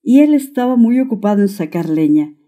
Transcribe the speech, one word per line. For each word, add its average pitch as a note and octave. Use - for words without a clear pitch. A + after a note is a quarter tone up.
y B3+
él D4+
estaba B3+
muy A#3+
ocupado G#3
en G3+
sacar E3+
leña D3+